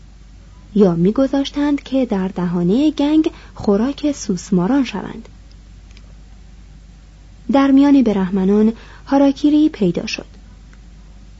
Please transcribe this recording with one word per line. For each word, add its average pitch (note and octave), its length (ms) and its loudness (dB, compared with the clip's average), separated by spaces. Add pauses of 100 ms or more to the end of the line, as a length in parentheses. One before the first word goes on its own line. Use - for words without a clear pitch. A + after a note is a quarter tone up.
(760)
یا F#3+ 200 4
می‌گذاشتند C#4 880 -2
که C4 220 -4
در F#3+ 220 -4
دهانهٔ F3+ 640 -2
گنگ D#4 400 0 (240)
خوراک A#3+ 560 -2
سوسماران G3+ 720 -2
شوند. - 460 -12 (2250)
در C#4 200 4
میان C#4 320 6
برهمنان G3 680 0 (320)
هاراکیری D4 640 2
پیدا G3 360 -2
شد. - 200 -10 (1120)